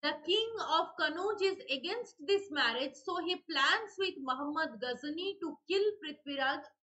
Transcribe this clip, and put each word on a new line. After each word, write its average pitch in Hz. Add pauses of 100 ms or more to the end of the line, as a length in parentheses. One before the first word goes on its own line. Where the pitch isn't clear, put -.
The 302 (120)
king 440 (240)
of 359 (120)
Kanauj 381
is - (160)
against 339
this 403
marriage, 262
so 349
he 359 (160)
plans 349
with 381 (140)
Muhammad 294
Ghazni 320
to 302 (160)
kill 392 (160)
Prithviraj। 285 (180)